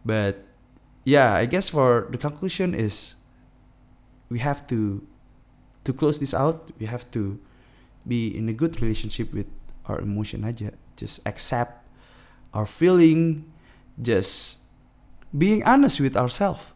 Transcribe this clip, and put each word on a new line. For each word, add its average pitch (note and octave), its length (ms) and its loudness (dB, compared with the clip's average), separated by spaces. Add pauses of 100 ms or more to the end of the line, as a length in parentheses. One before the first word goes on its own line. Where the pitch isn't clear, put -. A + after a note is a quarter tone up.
But G#2+ 480 -2 (560)
yeah, C3 320 6
I G2 80 4
guess E3 240 -2
for B2+ 400 2
the A#2+ 80 -8
conclusion F3+ 560 -4
is - 480 -6 (1120)
we A#2 80 -4
have C#3 320 -2
to, G#2 320 -2 (800)
to B2+ 80 -2
close D3+ 320 0
this - 80 -4
out, D#3+ 480 -2
we G#2+ 80 -6
have A#2+ 240 -8
to G2+ 240 -4 (720)
be A#2 240 -2
in A2 160 -4
a A2+ 80 -4
good E3 240 -2
relationship A2+ 560 -2
with G2+ 160 -8 (400)
our E2+ 80 -6
emotion G#2 480 -6
aja. G#2+ 240 -8 (240)
Just - 320 -14
accept - 560 -6 (720)
our G#2+ 80 -2
feeling, E3 800 4 (560)
just - 640 -2 (720)
being G3+ 320 4
honest C4+ 320 6
with C3+ 160 0
ourselves. D3+ 580 -2